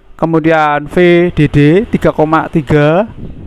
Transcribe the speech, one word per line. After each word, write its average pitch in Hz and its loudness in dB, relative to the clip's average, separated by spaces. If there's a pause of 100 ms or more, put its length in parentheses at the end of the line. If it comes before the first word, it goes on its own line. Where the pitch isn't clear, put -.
(140)
kemudian 156 0
V 175 2
D 147 0
D 151 2
tiga 165 -2
koma 156 0
tiga, 160 0 (360)